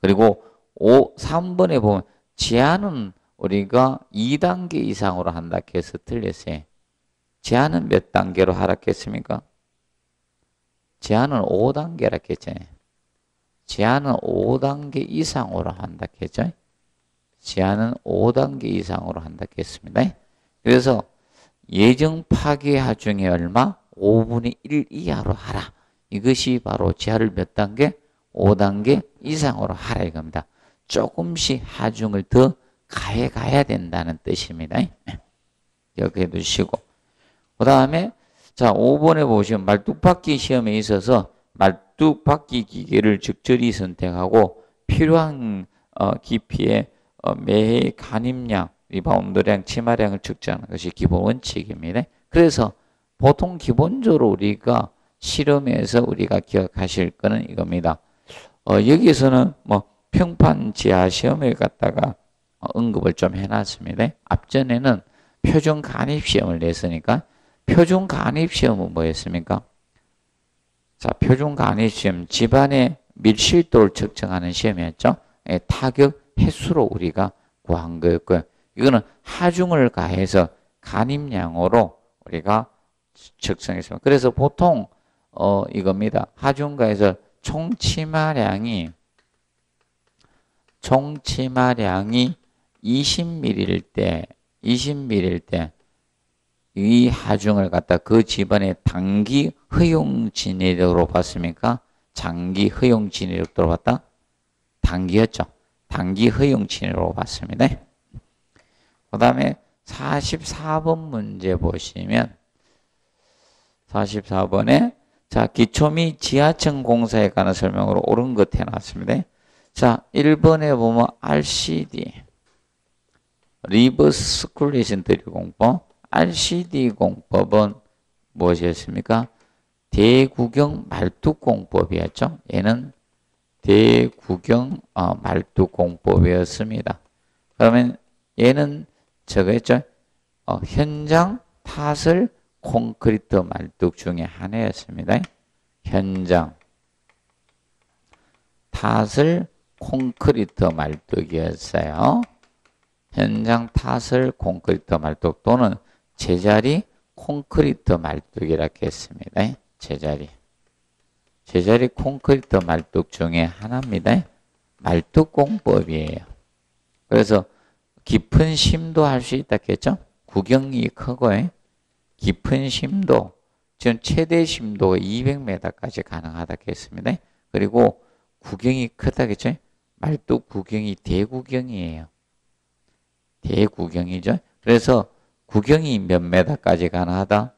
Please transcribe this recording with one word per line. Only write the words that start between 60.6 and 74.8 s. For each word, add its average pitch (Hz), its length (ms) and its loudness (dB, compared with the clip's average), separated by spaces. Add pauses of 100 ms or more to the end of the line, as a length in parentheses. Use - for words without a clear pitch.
지하 92 360 4
시험을 131 460 -2
갖다가, - 600 -2 (440)
어, - 140 -10
언급을 104 400 0
좀 92 220 -2
해놨습니다. 101 760 -4 (160)
앞전에는 127 760 -2 (420)
표준 151 400 2
간입 143 420 -4
시험을 90 340 0
냈으니까 85 640 -2 (440)
표준 180 400 4
간입 147 460 -2
시험은 95 400 0
뭐였습니까? 82 680 -4 (1400)
자, - 120 -4
표준 143 440 2
간입 107 380 0
시험, 90 340 -4
집안의 135 720 2 (160)
밀실도를 110 800 4
측정하는 92 580 -6
시험이었죠. 87 640 -2 (320)